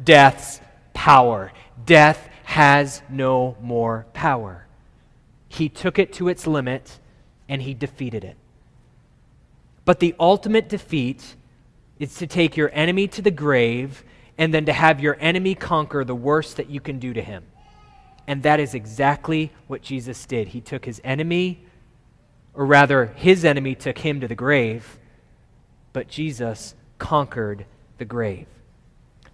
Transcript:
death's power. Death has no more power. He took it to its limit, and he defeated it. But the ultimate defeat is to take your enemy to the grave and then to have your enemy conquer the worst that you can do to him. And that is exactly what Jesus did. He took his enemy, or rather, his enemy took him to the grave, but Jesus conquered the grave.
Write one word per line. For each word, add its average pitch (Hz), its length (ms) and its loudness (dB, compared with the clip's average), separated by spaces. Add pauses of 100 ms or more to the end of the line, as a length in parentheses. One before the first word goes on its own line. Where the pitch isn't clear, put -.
death's 139 560 6 (340)
power. 120 600 4 (320)
Death 151 440 6 (140)
has 143 640 2
no 131 520 -2
more 113 500 -4
power. 113 560 -6 (800)
He 156 220 -4
took - 280 -6
it 190 160 2
to 180 140 -4
its 175 180 -4
limit, 139 540 -4 (480)
and 139 140 -6
he 135 120 -8
defeated 113 520 -10
it. 95 100 -20 (1500)
But 180 160 2
the 175 180 0
ultimate 202 480 2
defeat 165 720 -8 (600)
is 147 160 -12
to 170 120 -10
take 170 300 0
your 147 160 0
enemy 180 340 0
to - 140 -12
the 202 100 2
grave 135 720 0 (340)
and 160 160 0
then 156 120 0
to 151 80 0
have 156 260 4
your 143 220 0
enemy 180 340 0
conquer 151 480 -4
the 123 100 -6
worst 143 440 -4
that 139 120 -8
you 143 120 -10
can 139 180 -10
do 123 140 -8
to 110 80 -6
him. 95 240 -12 (840)
And 139 160 -6
that 151 160 4
is 143 160 -4
exactly 139 760 -2 (140)
what 135 160 -12
Jesus 127 460 -12
did. 110 220 -6
He 117 120 -12
took - 240 -12
his 117 180 -14
enemy, 170 600 -4 (880)
or 143 100 -6
rather, 139 520 4
his 180 280 2
enemy 139 300 0
took 123 240 -8
him 143 240 -6
to 123 60 -8
the 113 80 -8
grave, 117 640 -2 (960)
but 127 140 -8
Jesus 120 680 -8 (240)
conquered 107 680 -4 (320)
the 120 80 -12
grave. 110 400 -6 (880)